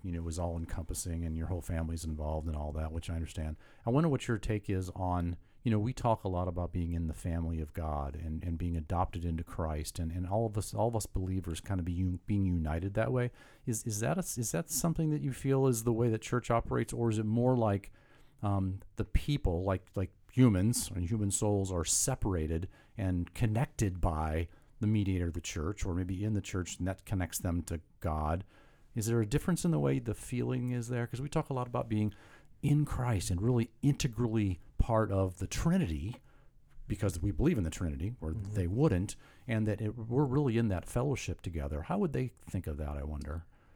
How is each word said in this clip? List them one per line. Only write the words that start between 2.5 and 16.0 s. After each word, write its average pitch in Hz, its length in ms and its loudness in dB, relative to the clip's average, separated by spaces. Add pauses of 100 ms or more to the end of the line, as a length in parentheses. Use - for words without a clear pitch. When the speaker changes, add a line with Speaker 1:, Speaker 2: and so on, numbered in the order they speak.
Speaker 1:
all 76 160 -4
that, 78 180 -4
which 82 180 -6
I 87 40 -4
understand. 78 420 -4 (300)
I 117 60 2
wonder 156 180 4
what 131 180 0
your 113 120 0
take - 320 -2
is 92 240 0
on, 87 420 0 (260)
you 123 60 0
know, 107 80 4
we 110 160 0
talk 113 300 0
a - 40 -4
lot 90 200 0
about 87 260 -2
being 87 200 0
in 85 140 0
the 78 60 -2
family 82 480 -2
of 78 120 -8
God 73 420 -2
and, 78 280 -6
and 82 140 -2
being 85 180 0
adopted 85 480 0
into 85 200 -2
Christ, 78 560 -4
and, 80 120 -2
and 90 160 -2
all 110 200 0
of 104 100 -8
us, - 160 -4
all 110 140 2
of 120 80 -2
us 107 100 -4
believers 92 540 -2
kind 95 200 -2
of 85 60 -2
be 87 140 -2
un-, 90 260 0
being 101 200 2
united 87 500 0
that 113 160 0
way. 123 180 0 (380)
Is, 113 160 -2
is 104 160 -4
that 135 180 0
a, 190 40 0
is - 300 -4
that - 200 -2
something 160 400 0
that 151 100 0
you 139 100 -2
feel 135 360 4
is 117 160 2
the 117 100 4
way 117 160 4